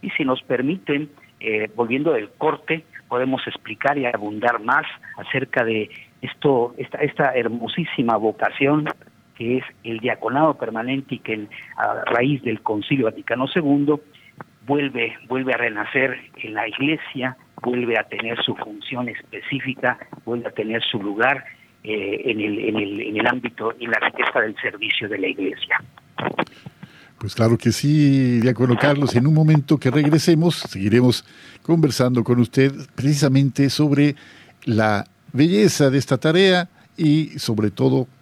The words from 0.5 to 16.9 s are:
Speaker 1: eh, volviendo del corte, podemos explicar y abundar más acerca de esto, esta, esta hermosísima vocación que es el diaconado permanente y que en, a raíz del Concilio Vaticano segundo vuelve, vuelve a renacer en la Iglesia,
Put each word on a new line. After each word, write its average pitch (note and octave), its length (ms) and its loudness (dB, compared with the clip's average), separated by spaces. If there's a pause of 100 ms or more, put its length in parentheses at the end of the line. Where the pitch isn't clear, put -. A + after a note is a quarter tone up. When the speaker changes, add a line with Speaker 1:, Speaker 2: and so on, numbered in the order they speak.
Speaker 1:
eh, G#2+ 360 -4
volviendo B2+ 380 0
del G#2+ 160 -2
corte, D#3 560 -4 (240)
podemos C3 380 -2
explicar C#3 500 -4
y C3+ 80 -2
abundar A2+ 560 -2
más C#3+ 240 0 (320)
acerca C3 480 -4
de A2 240 -2 (320)
esto, B2 560 0
esta, - 220 -10
esta C#3+ 360 0
hermosísima A#2 840 -2
vocación C3+ 720 0 (480)
que A#2+ 200 -4
es B2+ 80 -4 (200)
el A#2 160 -8
diaconado B2 580 0
permanente B2 560 -6
y A2 60 -10
que - 120 -8
en, G#2+ 160 -8 (300)
a G#2+ 260 -2
raíz B2+ 380 0
del A2 180 -4
Concilio A2+ 460 -2
Vaticano A#2 420 -4
segundo C#3+ 540 0 (640)
vuelve, B2+ 500 -2 (120)
vuelve B2+ 260 -2
a - 20 -4
renacer A#2+ 640 -2 (180)
en A2 160 -12
la G#2+ 160 -4
Iglesia, C3 680 -4 (260)